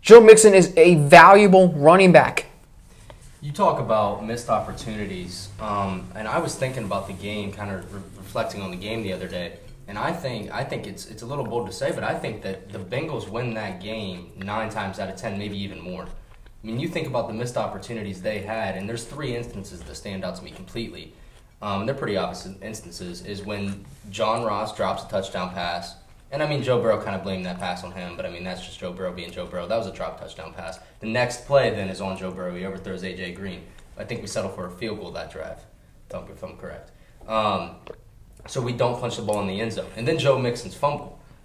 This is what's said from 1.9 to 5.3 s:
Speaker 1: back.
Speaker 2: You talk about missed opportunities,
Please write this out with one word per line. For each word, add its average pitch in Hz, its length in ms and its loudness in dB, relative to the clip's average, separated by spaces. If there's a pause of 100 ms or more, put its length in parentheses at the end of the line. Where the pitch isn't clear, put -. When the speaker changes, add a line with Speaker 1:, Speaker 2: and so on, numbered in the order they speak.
Speaker 1:
back. - 340 6 (960)
Speaker 2:
You 147 120 -10
talk 170 280 2
about 107 440 0
missed 120 260 -6
opportunities, 98 1000 -6 (120)